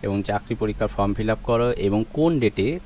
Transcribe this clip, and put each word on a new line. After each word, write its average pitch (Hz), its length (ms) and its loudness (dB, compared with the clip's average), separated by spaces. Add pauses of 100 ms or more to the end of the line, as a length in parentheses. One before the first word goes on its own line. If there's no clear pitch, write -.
এবং 101 120 0 (120)
চাকরি 104 260 -2
পরীক্ষার 107 400 -2
ফর্ম 101 180 0
ফিল 110 180 -2
আপ 110 180 -2
করো 117 180 4 (200)
এবং 104 120 2 (140)
কোন 160 260 4
ডেটে 104 280 2 (180)